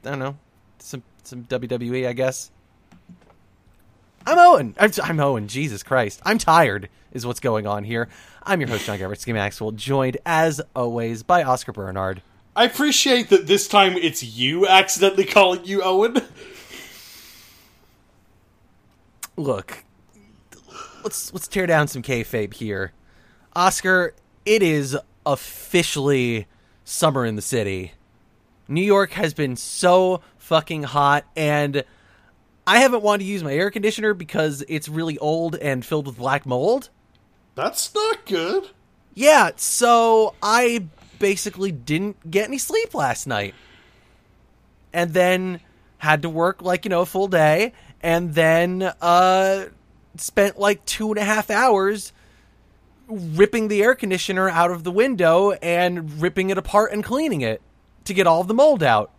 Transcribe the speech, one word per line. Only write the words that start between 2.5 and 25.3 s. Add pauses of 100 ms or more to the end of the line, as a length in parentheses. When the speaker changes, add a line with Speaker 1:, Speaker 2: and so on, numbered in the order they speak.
Speaker 1:
I'm
Owen.
I'm, (100)
I'm
Owen.
Jesus
Christ.
I'm
tired (220)
is
what's
going
on
here. (360)
I'm
your
host,
John
Garrett
Maxwell,
joined,
as (160)
always,
by
Oscar
Bernard. (320)
Speaker 2:
I
appreciate
that
this
time
it's
you
accidentally
calling
you
Owen. (3250)
Speaker 1:
Look, (1200)
let's,
let's
tear
down
some
kayfabe
here. (640)
Oscar, (320)
it
is (300)
officially (380)